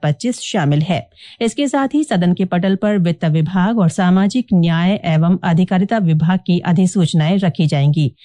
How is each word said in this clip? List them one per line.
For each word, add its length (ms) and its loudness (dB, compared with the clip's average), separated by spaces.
पच्चीस 360 -2
शामिल 420 0
है। 280 -4
इसके 260 -2
साथ 260 -2
ही 100 0
सदन 300 0
के 120 -2
पटल 300 0
पर 220 0
वित्त 280 -2
विभाग 540 0
और 100 2
सामाजिक 640 0
न्याय 520 2
एवं 380 2
अधिकारिता 540 0
विभाग 420 0
की 200 -2
अधिसूचनाएं 760 0
रखी 300 0
जाएंगी। 580 0